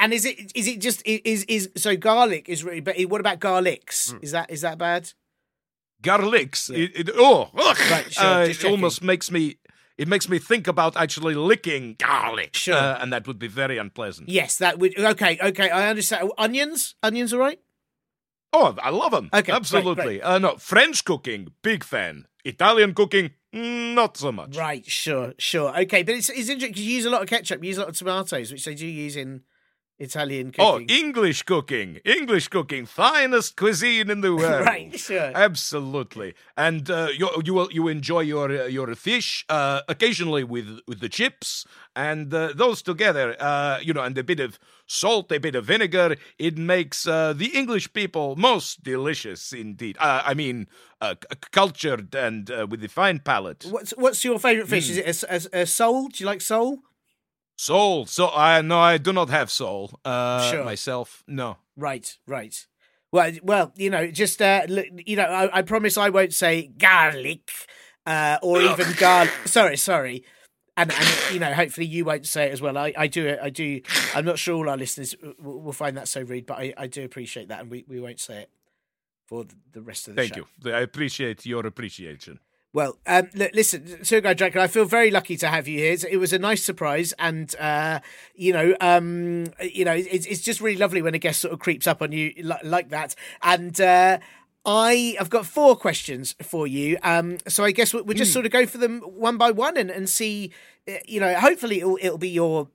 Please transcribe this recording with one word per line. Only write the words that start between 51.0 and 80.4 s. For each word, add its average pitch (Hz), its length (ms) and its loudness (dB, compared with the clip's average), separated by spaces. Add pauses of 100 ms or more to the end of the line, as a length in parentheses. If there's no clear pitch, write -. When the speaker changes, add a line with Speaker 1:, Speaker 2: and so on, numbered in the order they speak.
Speaker 2:
uh, 107 220 -4
c-, - 160 -14 (140)
cultured 143 640 0
and, 113 340 -4
uh, 113 180 -4
with 110 120 -8
the 104 80 -10
fine 175 320 2
palate. 98 500 -4
Speaker 1:
What's, 208 220 -8
what's 247 320 2
your 240 160 0
favourite 226 280 2
fish? 165 220 0
Speaker 2:
Mm. 147 160 -2
Speaker 1:
Is 165 160 -2
it 180 300 -6
a, 180 60 -2
a, 180 40 2
a 170 40 2
sole? 247 420 2
Do - 160 -14
you - 20 0
like 202 140 -2
sole? 240 400 0 (760)
Speaker 2:
Sole. 170 500 2
So, 175 280 0
I, 160 280 8
no, 165 180 2
I 170 180 8
do 151 140 0
not 175 180 0
have 139 200 0
sole, 101 540 -6
uh, 123 460 -2
Speaker 1:
Sure. 127 140 -4
Speaker 2:
myself. 123 640 -8
No. 127 300 -8 (180)
Speaker 1:
Right, 139 400 -8 (100)
right. 123 400 -10 (460)
Well, 170 180 4 (140)
well, 190 320 2
you 196 140 -2
know, 170 200 0
just, 196 320 0
uh, 196 260 4
l-, 190 140 -2 (240)
you 214 80 -4
know, 202 80 0
I, 185 360 0
I 190 40 2
promise 214 340 0
I 202 120 4
won't 190 260 2
say 165 440 0
garlic, 160 720 4 (580)
uh, 151 360 0
or 180 180 4
Speaker 2:
Ugh. 180 200 6
Speaker 1:
even 175 180 0
gar-, 180 320 8 (140)
sorry, 180 320 4
sorry. 131 480 -2 (520)
And, 170 160 2
and, 160 160 2 (240)
you 180 60 -4
know, 156 160 -2
hopefully 165 320 -2
you 165 180 -4
won't 151 220 -4
say 151 200 0
it 139 60 -2
as 131 80 -8
well. 139 160 -4
I, 147 220 -4
I 156 80 0
do, 147 340 -2
I 143 100 -6
do. 143 300 -6 (360)
I'm 151 80 0
not 165 160 -2
sure 170 160 -2
all 156 120 -2
our 139 80 -2
listeners 131 360 -8
w-, 147 240 -16
w-, 143 240 -14
will 156 120 -12
find 139 240 -6
that 123 120 -10
so 135 140 -6
rude, 123 240 -10
but 131 120 -10
I, 131 180 -8
I 135 120 -12
do 135 160 -12
appreciate 123 440 -14
that, 101 120 -12
and 117 100 -16
we, 123 160 -14
we 127 140 -14
won't 120 180 -16
say 107 240 -14
it - 80 -20 (800)
for 117 160 -10
the, - 100 -20 (160)
the 110 100 -20
rest 110 280 -14
of 104 80 -10
the 131 60 0
Speaker 2:
Thank 107 120 -4
Speaker 1:
show. 92 100 -14 (200)